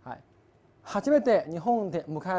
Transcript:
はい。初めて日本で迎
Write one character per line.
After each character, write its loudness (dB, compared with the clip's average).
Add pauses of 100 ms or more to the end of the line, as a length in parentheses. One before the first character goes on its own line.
は -14
い。 -16 (600)
初 -4
め 6
て 2
日 -6
本 0
で -4
迎 -6 (200)